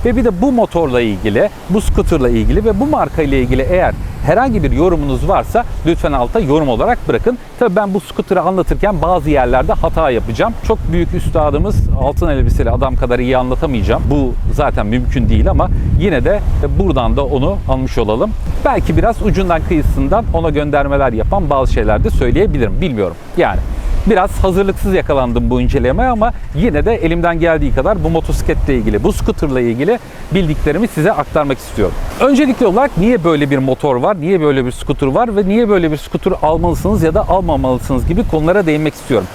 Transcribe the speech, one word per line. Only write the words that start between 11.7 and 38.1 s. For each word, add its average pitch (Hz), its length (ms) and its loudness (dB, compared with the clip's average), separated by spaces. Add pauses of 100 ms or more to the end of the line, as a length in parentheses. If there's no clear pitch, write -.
Altın 143 260 0
Elbiseli 120 440 2
Adam 127 240 0
kadar 123 240 0
iyi 127 180 0
anlatamayacağım. 123 720 0
Bu 139 240 2 (200)
zaten 135 320 0
mümkün 120 440 0
değil 113 200 4
ama - 200 2 (300)
yine 160 240 2
de 196 160 2 (400)
buradan 135 380 2
da 139 80 0
onu 143 320 0 (120)
almış 131 280 -2
olalım. 120 340 0 (340)
Belki 202 320 0
biraz 220 240 0
ucundan 170 460 0
kıyısından 143 680 0
ona 165 160 0
göndermeler 143 640 0
yapan 147 360 0
bazı 135 240 2
şeyler 107 300 2
de 226 60 0
söyleyebilirim. 131 720 2
Bilmiyorum. 107 340 -2 (220)
Yani 127 220 2 (480)
biraz 196 240 2
hazırlıksız 196 600 0
yakalandım 123 560 0
bu 123 120 0
incelemeye 131 480 0
ama 226 240 0 (220)
yine 156 300 0
de 165 100 2
elimden 170 440 0
geldiği 156 360 2
kadar 170 280 0
bu 160 60 0
motosikletle 156 680 0
ilgili, 107 280 0
bu 208 100 2
scooter'la 147 480 -2
ilgili 135 380 0 (340)
bildiklerimi 165 540 0
size 165 240 0
aktarmak 143 460 -2
istiyorum. - 380 -4 (240)
Öncelikli 254 460 2
olarak 220 320 0
niye 208 260 2
böyle 147 260 2
bir 143 80 2
motor 135 380 0
var, 160 260 -2
niye 175 200 0
böyle 135 240 2
bir 123 60 -4
scooter - 360 -4
var 208 280 0
ve 196 120 0
niye 214 220 2
böyle 170 220 2
bir 151 60 -4
scooter - 360 -4 (100)
almalısınız 170 600 0
ya 156 100 2
da 185 160 0
almamalısınız 135 800 0
gibi 175 200 0